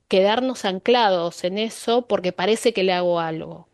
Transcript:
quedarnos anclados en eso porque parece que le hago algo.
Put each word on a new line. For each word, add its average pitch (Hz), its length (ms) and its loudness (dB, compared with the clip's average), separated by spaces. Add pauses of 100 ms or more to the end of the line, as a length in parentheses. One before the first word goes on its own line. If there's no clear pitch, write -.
quedarnos 226 560 2
anclados 190 800 2
en 185 140 -4
eso 233 480 -2
porque 185 260 -2
parece 226 400 0
que 196 100 0
le 185 100 2
hago 180 260 0
algo. 160 540 -8